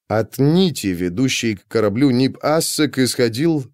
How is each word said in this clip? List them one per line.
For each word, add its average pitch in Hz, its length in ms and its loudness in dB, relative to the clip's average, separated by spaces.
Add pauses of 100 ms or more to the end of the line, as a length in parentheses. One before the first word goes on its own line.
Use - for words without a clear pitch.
от 107 300 -2
нити, 156 480 2
ведущей 95 680 -2
к - 120 -16
кораблю 113 420 2
Нип 127 320 0
Ассек, 151 560 0
исходил 131 760 0